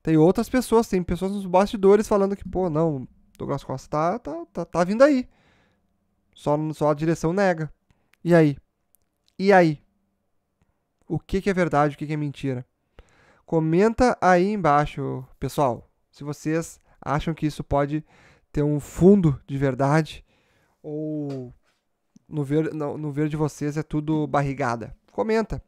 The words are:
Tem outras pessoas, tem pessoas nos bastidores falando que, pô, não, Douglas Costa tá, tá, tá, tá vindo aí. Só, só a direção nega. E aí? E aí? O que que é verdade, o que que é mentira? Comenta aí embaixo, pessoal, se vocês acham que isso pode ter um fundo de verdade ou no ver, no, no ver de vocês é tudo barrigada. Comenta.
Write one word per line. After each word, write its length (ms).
Tem 160
outras 320
pessoas, 380
tem 160
pessoas 300
nos 120
bastidores 640
falando 300
que, 120
pô, 220
não, 380
Douglas 280
Costa 240
tá, 300
tá, 340
tá, 120
tá 200
vindo 180
aí. 260
Só, 240
só 180
a 40
direção 380
nega. 400
E 100
aí? 240
E 160
aí? 300
O 100
que 240
que 80
é 40
verdade, 420
o 20
que 80
que 60
é 40
mentira? 480
Comenta 760
aí 320
embaixo, 720
pessoal, 500
se 120
vocês 580
acham 340
que 120
isso 180
pode 400
ter 100
um 160
fundo 680
de 100
verdade 680
ou 680
no 160
ver, 280
no, 260
no 120
ver 180
de 80
vocês 400
é 60
tudo 440
barrigada. 680
Comenta. 560